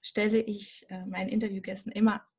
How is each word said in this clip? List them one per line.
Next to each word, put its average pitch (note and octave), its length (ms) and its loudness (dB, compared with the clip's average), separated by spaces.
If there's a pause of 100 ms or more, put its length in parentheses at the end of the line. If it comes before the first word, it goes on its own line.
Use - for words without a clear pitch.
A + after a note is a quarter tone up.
stelle G#3+ 400 2
ich, - 480 -6
äh, F#3 160 -10
meinen F#3+ 240 -4
Interviewgästen G3 640 -2
immer G#3 360 4 (120)